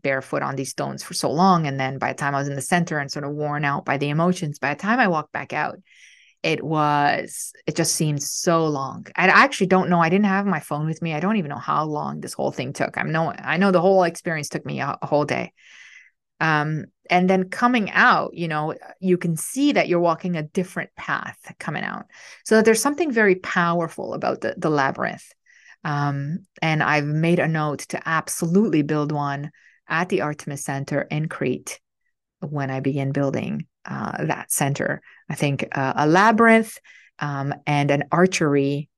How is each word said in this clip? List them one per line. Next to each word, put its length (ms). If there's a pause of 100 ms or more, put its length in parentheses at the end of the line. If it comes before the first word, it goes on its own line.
barefoot 400
on 140
these 140
stones 320
for 100
so 180
long. 340
And 140
then 180
by 140
the 60
time 180
I 40
was 100
in 60
the 60
center 380
and 120
sort 140
of 60
worn 340
out 200
by 120
the 120
emotions, 500
by 140
the 60
time 200
I 80
walked 240
back 220
out, 240 (680)
it 200
was, 920 (120)
it 100
just 200
seemed 260
so 460
long. 480
I 120
actually 400
don't 220
know. 120
I 80
didn't 160
have 200
my 140
phone 260
with 160
me. 120
I 80
don't 160
even 120
know 80
how 280
long 340
this 140
whole 180
thing 220
took. 240
I'm 160
no, 180
I 260
know 140
the 100
whole 220
experience 460
took 160
me 160
a, 200
a 60
whole 180
day. 280 (880)
Um, 440 (240)
and 200
then 200
coming 420
out, 420
you 160
know, 240 (260)
you 180
can 200
see 340
that 160
you're 140
walking 340
a 80
different 540
path 400 (220)
coming 240
out. 240 (360)
So 120
that 100
there's 160
something 300
very 240
powerful 800
about 280
the, 160
the 120
labyrinth. 640 (540)
Um, 540 (220)
and 220
I've 220
made 340
a 80
note 320 (100)
to 160
absolutely 760
build 320
one 380 (360)
at 220
the 120
Artemis 440
Center 380
in 260
Crete 500 (640)
when 280
I 120
begin 320
building 540 (180)
uh, 400
that 260
center. 500 (280)
I 60
think, 360
uh, 240
a 120
labyrinth, 720 (420)
um, 340 (120)
and 260
an 200
archery 880